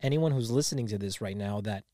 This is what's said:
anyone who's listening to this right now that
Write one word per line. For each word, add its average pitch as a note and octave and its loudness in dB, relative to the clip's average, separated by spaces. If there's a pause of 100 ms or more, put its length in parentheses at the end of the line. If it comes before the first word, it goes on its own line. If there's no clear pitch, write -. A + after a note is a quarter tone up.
anyone D3+ 4
who's A#2 2
listening B2 2
to G#2 -2
this G2 -4
right G2+ -4
now G#2 -2
that G2+ -4